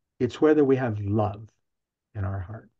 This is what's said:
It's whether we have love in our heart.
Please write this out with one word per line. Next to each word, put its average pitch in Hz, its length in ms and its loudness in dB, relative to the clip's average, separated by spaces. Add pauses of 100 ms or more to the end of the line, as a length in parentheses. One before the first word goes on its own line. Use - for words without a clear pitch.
(200)
It's 120 220 -2
whether 151 220 6
we 135 120 4
have 120 240 -4
love 104 500 -2 (680)
in 101 100 -6
our 98 140 -6
heart. 95 300 -14 (100)